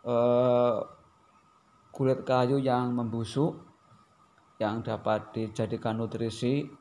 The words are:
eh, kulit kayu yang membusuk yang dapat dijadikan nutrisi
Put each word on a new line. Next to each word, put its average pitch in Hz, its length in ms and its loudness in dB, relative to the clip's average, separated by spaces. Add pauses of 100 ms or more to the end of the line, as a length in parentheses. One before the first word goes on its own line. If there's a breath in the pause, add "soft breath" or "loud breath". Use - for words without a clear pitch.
eh, 120 720 4 (1120)
kulit 131 320 0
kayu 127 320 2
yang 123 360 0
membusuk 120 680 -2 (1000)
yang 110 240 -2
dapat 107 480 -2
dijadikan 110 680 -4
nutrisi 117 680 -2 (120)